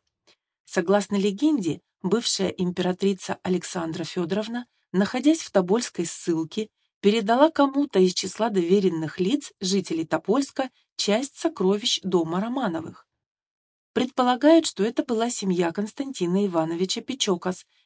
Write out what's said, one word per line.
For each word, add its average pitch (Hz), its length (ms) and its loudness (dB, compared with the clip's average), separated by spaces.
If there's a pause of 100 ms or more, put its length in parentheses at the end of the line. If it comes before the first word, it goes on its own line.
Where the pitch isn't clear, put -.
(640)
Согласно 196 520 0
легенде, 202 680 0 (200)
бывшая 190 460 0
императрица 180 960 -2
Александра 170 600 -4
Фёдоровна, 208 640 -4 (260)
находясь 254 500 2
в - 80 -14
тобольской 190 560 0
ссылке, 165 640 -4 (320)
передала 226 500 4
кому-то 277 480 0
из 185 160 4
числа 214 340 -2
доверенных 175 720 2
лиц 240 400 -2
жителей 175 460 -2
Тобольска 262 640 -2 (260)
часть 233 400 0
сокровищ 202 640 0
дома 175 380 0
Романовых. 220 680 -6 (840)
Предполагают, 254 720 4
что - 200 -2
это 240 200 -2
была 226 240 0
семья 180 420 0
Константина 202 760 -2
Ивановича 170 560 -2
Печокас, 185 640 -4 (200)